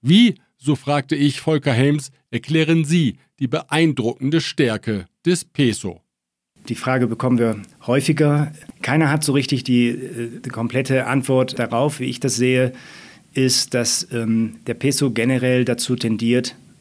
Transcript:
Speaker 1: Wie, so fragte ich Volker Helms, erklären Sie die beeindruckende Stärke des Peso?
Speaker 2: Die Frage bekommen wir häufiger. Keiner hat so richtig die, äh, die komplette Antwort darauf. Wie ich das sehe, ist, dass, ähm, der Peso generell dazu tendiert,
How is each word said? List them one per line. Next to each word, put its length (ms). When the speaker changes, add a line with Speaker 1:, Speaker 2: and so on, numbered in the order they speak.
Speaker 1:
Wie, 320
so 180
fragte 400
ich 240
Volker 320
Helms, 380
erklären 540
Sie 320
die 100
beeindruckende 920
Stärke 640
des 220
Peso? 560
Speaker 2:
Die 60
Frage 320
bekommen 320
wir 180
häufiger. 640
Keiner 280
hat 140
so 80
richtig 320
die, 240
äh, 400
die 60
komplette 560
Antwort 520
darauf. 400
Wie 60
ich 160
das 160
sehe, 380
ist, 380
dass, 400
ähm, 440
der 80
Peso 360
generell 540
dazu 320
tendiert, 580